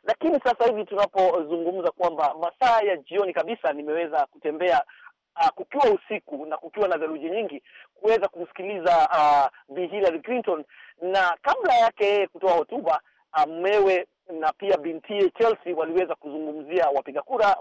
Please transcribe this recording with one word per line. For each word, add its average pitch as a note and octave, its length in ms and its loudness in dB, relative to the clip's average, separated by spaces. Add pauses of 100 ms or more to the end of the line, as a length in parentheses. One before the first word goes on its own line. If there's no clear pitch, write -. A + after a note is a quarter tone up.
Lakini D4 400 0
sasa A#3+ 220 2
hivi G#3+ 180 0
tunapozungumza F3+ 1080 0
kwamba D#3 440 -2
masaa A3 480 0
ya G3 140 0
jioni F3+ 360 -2
kabisa E3 400 -2
nimeweza D3+ 540 -2
kutembea, D#3 560 -2 (520)
ah, - 160 2
kukiwa D4 340 -2
usiku D4+ 640 -2
na D#3 100 -6
kukiwa F#3+ 320 -2
na E3 100 0
theluji D#3+ 320 -6
nyingi, F#3+ 320 -6 (320)
kuweza G#3 340 0
kumsikiliza, F3+ 840 0
ah, D3 400 4 (180)
Bi E3+ 180 -6
Hillary F3 340 0
Clinton, G#3 440 -4 (380)
na F3+ 400 0
kabla F4 320 2
yake E4+ 300 2
yeye G3+ 220 2
kutoa F3+ 260 0
hotuba, E3+ 480 0 (320)
ah, D3+ 140 2
mmewe F#3 600 2 (340)
na D#3 120 0
pia G3 240 0
bintiye E3+ 540 -2
Chelsea G#3+ 460 -2
waliweza E3 380 -2
kuzungumzia D3+ 720 -4
wapiga C#3 340 -2
kura G#3+ 380 0